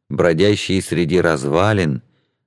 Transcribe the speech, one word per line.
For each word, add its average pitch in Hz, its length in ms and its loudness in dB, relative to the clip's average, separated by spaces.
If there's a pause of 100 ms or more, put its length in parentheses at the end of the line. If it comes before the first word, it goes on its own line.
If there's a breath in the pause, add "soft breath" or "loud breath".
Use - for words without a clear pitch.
бродящий 92 720 0
среди 85 380 -2
развалин, 80 800 0 (460)